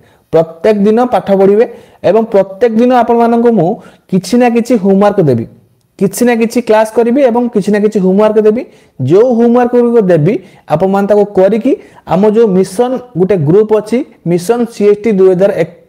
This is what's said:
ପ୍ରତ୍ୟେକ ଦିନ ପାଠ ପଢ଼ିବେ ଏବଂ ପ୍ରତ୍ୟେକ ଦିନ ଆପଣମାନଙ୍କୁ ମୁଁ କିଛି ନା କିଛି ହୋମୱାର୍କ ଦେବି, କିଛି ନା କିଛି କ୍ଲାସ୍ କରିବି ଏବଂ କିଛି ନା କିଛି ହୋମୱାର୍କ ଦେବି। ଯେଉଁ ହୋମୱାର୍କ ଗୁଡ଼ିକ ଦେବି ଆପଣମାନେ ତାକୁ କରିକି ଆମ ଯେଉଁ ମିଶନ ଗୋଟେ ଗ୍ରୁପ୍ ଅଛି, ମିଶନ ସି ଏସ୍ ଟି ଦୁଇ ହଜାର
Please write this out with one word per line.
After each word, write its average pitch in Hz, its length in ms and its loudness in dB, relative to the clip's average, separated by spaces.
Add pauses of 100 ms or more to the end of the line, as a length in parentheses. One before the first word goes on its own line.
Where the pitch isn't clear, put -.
(340)
ପ୍ରତ୍ୟେକ 165 420 0 (100)
ଦିନ 220 140 2 (120)
ପାଠ 185 160 -4 (120)
ପଢ଼ିବେ 202 260 2 (380)
ଏବଂ 196 180 2 (120)
ପ୍ରତ୍ୟେକ 190 460 0
ଦିନ 247 120 2 (120)
ଆପଣମାନଙ୍କୁ 233 480 0
ମୁଁ 175 200 0 (360)
କିଛି 190 300 -2
ନା 247 120 2
କିଛି 233 240 -2 (100)
ହୋମୱାର୍କ 202 360 2 (100)
ଦେବି, 113 160 -2 (540)
କିଛି 196 260 -2
ନା 240 100 2
କିଛି 226 280 -2
କ୍ଲାସ୍ 220 320 0
କରିବି 240 320 0
ଏବଂ 240 240 -2
କିଛି 208 200 -2
ନା 208 80 0
କିଛି 208 200 -2
ହୋମୱାର୍କ 208 400 0
ଦେବି। 214 240 0 (360)
ଯେଉଁ 180 360 2
ହୋମୱାର୍କ 240 400 2
ଗୁଡ଼ିକ 240 320 2
ଦେବି 170 260 2 (400)
ଆପଣମାନେ 196 340 -2
ତାକୁ 208 160 2 (120)
କରିକି 214 360 0 (360)
ଆମ 175 140 0 (140)
ଯେଉଁ 233 120 2
ମିଶନ 190 440 -2 (260)
ଗୋଟେ 190 260 0
ଗ୍ରୁପ୍ 208 320 2
ଅଛି, 214 220 -2 (280)
ମିଶନ 175 340 -2 (120)
ସି - 160 -12
ଏସ୍ 208 160 2
ଟି 226 80 0
ଦୁଇ 190 200 2
ହଜାର 190 200 2 (380)